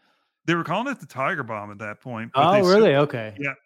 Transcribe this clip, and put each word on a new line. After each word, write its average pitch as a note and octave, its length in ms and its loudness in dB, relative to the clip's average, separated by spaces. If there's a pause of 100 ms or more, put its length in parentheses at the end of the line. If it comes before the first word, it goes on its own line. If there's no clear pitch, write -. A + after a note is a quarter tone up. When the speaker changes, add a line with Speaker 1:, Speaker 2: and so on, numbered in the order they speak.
(460)
Speaker 1:
They E3 100 2
were E3+ 80 -2
calling A3 280 -4
it - 80 -10
the E3 60 -20
Tiger C#3+ 380 -4
Bomb G#2 280 -8
at G2+ 80 -18
that G#2 200 -12
point, A2+ 340 -10
but C#3+ 140 4
Speaker 2:
Oh, F3+ 60 4
Speaker 1:
they G#3 80 4
Speaker 2:
really? G3 300 6
Speaker 1:
sued, C3+ 40 4 (140)
Speaker 2:
Okay. A2 300 -8
Speaker 1:
yeah, C#3 140 -6 (120)